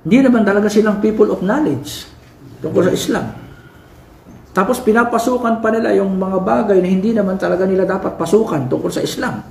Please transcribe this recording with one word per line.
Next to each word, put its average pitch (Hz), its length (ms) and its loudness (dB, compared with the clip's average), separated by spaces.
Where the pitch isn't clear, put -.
hindi 190 160 4
naman 240 240 4
talaga 202 240 2
silang 208 320 2
people 214 320 2
of 185 160 -4
knowledge 214 640 -4
tungkol 175 320 0
sa - 40 0
Islam. 139 320 -4
Tapos 202 300 -2
pinapasukan 233 800 0
pa 220 100 0
nila 226 240 0
yung 196 220 0
mga 190 240 -2
bagay 208 400 2
na 180 80 0
hindi 190 240 2
naman 190 240 0
talaga 175 320 -2
nila 190 160 2
dapat 185 320 -4
pasukan 165 500 0
tungkol 156 220 -2
sa - 160 -4
Islam. 220 440 -6